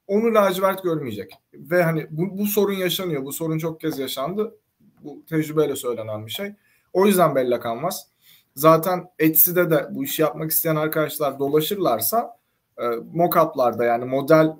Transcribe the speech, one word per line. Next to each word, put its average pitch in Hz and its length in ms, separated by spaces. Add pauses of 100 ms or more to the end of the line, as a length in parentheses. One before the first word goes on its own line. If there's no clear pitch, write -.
onu 220 260
lacivert 190 500
görmeyecek. 135 500 (200)
Ve 147 300
hani 160 260
bu, 180 280
bu 208 80
sorun 202 280
yaşanıyor. 175 520
Bu 139 60
sorun 160 260
çok 160 220
kez 151 200
yaşandı. 165 560 (480)
Bu 143 260
tecrübeyle 151 460
söylenen 110 500
bir 113 60
şey. 202 220 (400)
O 185 120
yüzden 180 300
Bella 123 280
Canvas. 127 440 (480)
Zaten 160 540 (100)
Etsy'de 165 500
de 147 220
bu 135 120
işi 135 180
yapmak 156 300
isteyen 160 240
arkadaşlar 151 640
dolaşırlarsa, 151 960 (400)
e, 117 60 (300)
mock-up'larda 147 720
yani 120 200
model 139 540